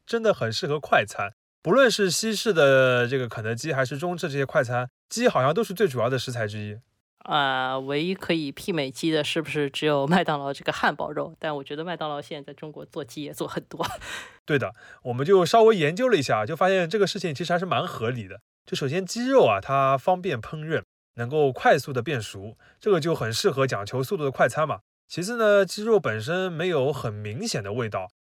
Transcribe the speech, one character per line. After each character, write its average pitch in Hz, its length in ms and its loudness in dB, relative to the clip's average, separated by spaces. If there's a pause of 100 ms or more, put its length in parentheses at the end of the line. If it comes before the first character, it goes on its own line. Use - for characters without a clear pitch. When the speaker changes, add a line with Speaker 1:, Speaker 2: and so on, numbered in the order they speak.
Speaker 1:
真 233 180 -4
的 202 100 4
很 113 160 -2
适 127 180 -4
合 147 120 -2
快 143 260 2
餐， 101 280 -8 (280)
不 170 120 2
论 254 180 8
是 190 180 2
西 220 240 -2
式 202 200 0
的 131 520 6
这 131 120 -2
个 123 100 -2
肯 110 160 -10
德 110 100 -4
基 147 200 -4
还 135 100 0
是 139 140 -4
中 175 200 -4
式 165 120 -6
这 139 80 -4
些 139 80 0
快 143 180 2
餐， 123 260 -4 (200)
鸡 240 180 2
好 131 140 4
像 143 120 4
都 220 80 2
是 202 120 -4
最 190 120 2
主 127 140 -2
要 113 100 2
的 131 80 0
食 127 140 -6
材 117 160 -4
之 107 120 -8
一。 104 180 -10 (420)
Speaker 2:
啊， 131 600 0
唯 139 220 -4
一 185 140 -2
可 - 180 -4
以 151 200 -2
媲 - 200 -6
美 139 160 -2
鸡 160 220 -2
的 151 100 2
是 156 200 -2
不 139 80 -10
是 143 200 -2
只 - 160 -6
有 143 220 2
麦 170 160 4
当 151 160 -2
劳 139 140 -6
这 - 100 -12
个 151 80 -2
汉 160 240 0
堡 151 160 -6
肉？ 151 260 -6
但 156 160 -6
我 143 80 -6
觉 147 140 -10
得 156 80 -8
麦 170 140 -6
当 156 120 -6
劳 147 120 -6
现 147 200 -12
在 139 60 -16
在 147 60 -16
中 156 180 -14
国 147 140 -16
做 151 180 -10
鸡 - 180 -12
也 143 120 -10
做 151 120 -6
很 - 200 -6
多。 147 200 -8 (260)
<laughs> - 340 -14
Speaker 1:
对 151 120 2
的， 101 160 -2 (300)
我 127 80 -6
们 127 140 -2
就 185 200 6
稍 226 180 6
微 220 120 8
研 156 180 2
究 247 140 0
了 226 80 4
一 147 60 2
下， 110 240 0
就 160 100 -6
发 185 140 2
现 180 200 2
这 220 80 -2
个 202 80 6
事 190 140 -6
情 165 160 -4
其 180 80 -6
实 170 80 -4
还 175 80 2
是 190 60 -2
蛮 143 200 0
合 110 240 -4
理 110 200 -6
的。 95 100 -16 (260)
就 180 120 -6
首 143 100 -2
先 180 180 -2
鸡 233 220 -4
肉 254 180 8
啊， 101 140 4
它 135 380 2
方 185 240 0
便 160 200 -4
烹 156 240 -12
饪， 156 180 -2 (320)
能 120 120 -6
够 143 240 2
快 196 260 4
速 139 140 -6
的 123 100 -2
变 120 200 -4
熟， 101 340 -12 (240)
这 214 100 -2
个 170 120 4
就 160 120 0
很 113 200 -4
适 196 180 2
合 131 160 2
讲 104 180 -4
求 127 160 -4
速 196 140 -4
度 151 80 -4
的 135 80 -2
快 147 160 4
餐 151 180 0
嘛。 123 140 -6 (300)
其 160 120 -8
次 220 140 -6
呢， 208 300 4
鸡 208 180 -10
肉 214 160 4
本 110 220 -2
身 175 280 -4
没 170 200 -4
有 139 240 2
很 117 200 -6
明 107 320 -8
显 139 160 -4
的 101 120 -8
味 117 160 -4
道， 95 200 -6 (200)